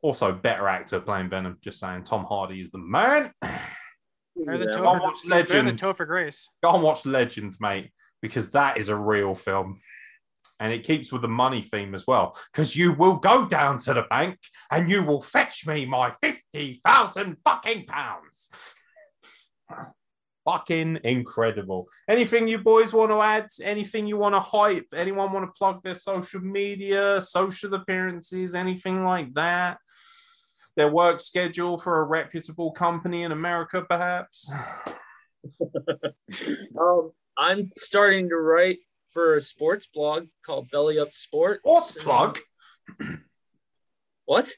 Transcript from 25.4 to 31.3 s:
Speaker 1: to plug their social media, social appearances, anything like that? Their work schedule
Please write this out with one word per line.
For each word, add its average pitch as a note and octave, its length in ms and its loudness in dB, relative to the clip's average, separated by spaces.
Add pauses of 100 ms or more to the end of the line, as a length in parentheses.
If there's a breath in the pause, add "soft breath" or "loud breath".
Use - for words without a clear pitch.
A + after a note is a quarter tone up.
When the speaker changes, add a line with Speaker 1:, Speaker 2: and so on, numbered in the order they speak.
Speaker 1:
to F3+ 120 -14
plug F#3+ 260 0
their F#3 120 -8
social F#3+ 440 -6
media, G3 840 0
social F#3+ 520 -4
appearances, F#3 840 -6
anything F#3 480 -4
like F3 300 -2
that? F3 460 -2 (960 soft breath)
Their D3+ 120 6
work E3+ 300 4
schedule F3 600 -4